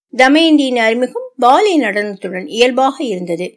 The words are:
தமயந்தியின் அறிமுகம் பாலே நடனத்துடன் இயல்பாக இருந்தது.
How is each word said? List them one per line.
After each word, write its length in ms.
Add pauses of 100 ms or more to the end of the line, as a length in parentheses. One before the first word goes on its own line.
(180)
தமயந்தியின் 600
அறிமுகம் 540 (100)
பாலே 380
நடனத்துடன் 680
இயல்பாக 560
இருந்தது. 540